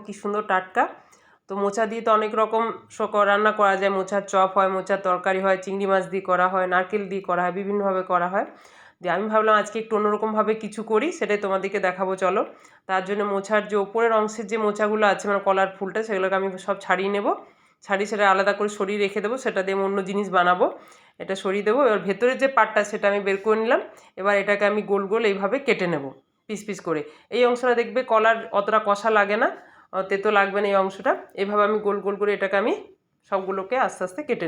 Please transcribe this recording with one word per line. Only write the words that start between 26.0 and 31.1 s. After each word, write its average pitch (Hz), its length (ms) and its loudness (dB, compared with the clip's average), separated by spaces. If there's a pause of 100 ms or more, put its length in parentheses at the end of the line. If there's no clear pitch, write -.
পিস 208 200 -8
পিস 202 200 -8
করে। 156 140 -2 (340)
এই 240 140 2
অংশটা 247 320 0
দেখবে 208 180 -4 (120)
কলার 220 260 4 (220)
অতটা 214 280 2
কষা 202 220 0 (100)
লাগে 202 240 2
না, 330 60 2 (460)
অ, - 20 -2 (120)
তেতো 202 280 0
লাগবে 196 240 0
না 208 100 0
এই 196 120 2
অংশটা। 190 280 -2 (300)